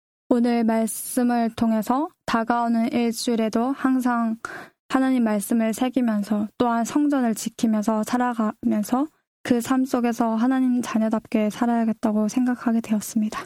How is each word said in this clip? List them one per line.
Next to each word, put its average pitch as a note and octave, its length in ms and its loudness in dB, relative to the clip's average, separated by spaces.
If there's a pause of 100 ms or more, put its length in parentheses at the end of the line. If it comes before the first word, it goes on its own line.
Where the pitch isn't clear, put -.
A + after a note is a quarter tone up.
(300)
오늘 A#3+ 340 4
말씀을 A3+ 920 0
통해서 A#3 540 0 (160)
다가오는 A#3 680 0
일주일에도 A#3 840 0
항상 A#3+ 680 0 (500)
하나님 C4 360 2
말씀을 A3 500 0
새기면서 G#3+ 720 -2 (100)
또한 A#3 260 0
성전을 C4 500 0
지키면서 G#3+ 720 -2
살아가면서 A#3 1000 -2 (380)
그 A#3+ 160 2
삶 C4 240 0
속에서 A#3 520 0
하나님 B3+ 460 2
자녀답게 A3 680 -2
살아야겠다고 A3 800 0
생각하게 B3 520 0
되었습니다. G#3+ 640 -2